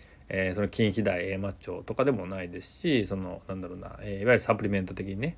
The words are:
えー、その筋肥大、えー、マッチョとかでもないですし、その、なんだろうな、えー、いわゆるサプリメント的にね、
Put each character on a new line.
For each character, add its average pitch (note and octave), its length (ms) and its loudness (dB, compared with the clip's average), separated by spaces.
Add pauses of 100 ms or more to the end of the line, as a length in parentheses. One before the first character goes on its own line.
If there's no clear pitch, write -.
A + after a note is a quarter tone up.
(300)
え F#2+ 240 2
ー、 - 20 -6
そ F2+ 60 0
の G2+ 60 2
筋 A2 180 4
肥 G#2 180 4
大、 F2+ 200 2
え F#2+ 120 -2
ー、 F#2+ 40 -2
マ G2 100 -2
ッ F#2 40 -4
チ - 160 -12
ョ F2+ 140 -6
と G#2+ 100 -6
か C3 100 2
で C#3 60 4
も G2+ 160 2
な F#2+ 160 -6
い F2 80 -6
で F2+ 120 -10
す - 180 -10
し、 C3 260 4
そ G2 100 -2
の、 F#2 320 -6
な F#2+ 60 -6
ん F#2 80 -6
だ F2+ 60 -6
ろ F2+ 80 -10
う - 20 -10
な、 F#2+ 240 -12
え G2+ 180 -6
ー、 G2+ 40 -4
い - 20 0
わ B2 60 8
ゆ A#2 80 8
る - 0 -
サ A2 160 2
プ G2+ 80 -2
リ G#2 60 2
メ G2 100 2
ン F#2 80 0
ト - 80 -10
的 F#2+ 140 -4
に G2 80 -4
ね、 D#3+ 200 -2